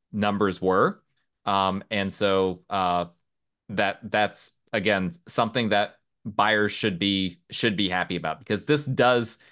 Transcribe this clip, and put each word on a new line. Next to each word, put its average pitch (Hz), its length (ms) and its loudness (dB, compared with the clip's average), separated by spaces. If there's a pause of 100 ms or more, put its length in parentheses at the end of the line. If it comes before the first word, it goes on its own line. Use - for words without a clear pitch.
(120)
numbers 101 480 0
were. 98 420 2 (420)
Um, 98 460 0
and 98 220 -2
so, 95 560 0
uh, 87 380 0 (640)
that, 101 320 -2
that's, 107 500 -2 (200)
again, 95 400 0 (140)
something 113 440 -2
that 104 260 0 (280)
buyers 104 480 2
should 98 260 -2
be, 95 420 0 (100)
should 110 260 -2
be 95 120 0
happy 90 280 -2
about, 80 220 -6
because 101 260 -6
this 147 200 0
does 123 540 2 (140)